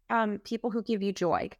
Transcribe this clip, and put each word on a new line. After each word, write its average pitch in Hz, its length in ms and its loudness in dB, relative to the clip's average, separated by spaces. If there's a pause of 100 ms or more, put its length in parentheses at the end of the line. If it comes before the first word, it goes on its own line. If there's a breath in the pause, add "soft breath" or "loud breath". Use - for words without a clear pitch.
um, 220 300 2
people 233 300 -4
who 220 140 -2
give 214 180 0
you 196 100 2
joy. 180 380 0 (100)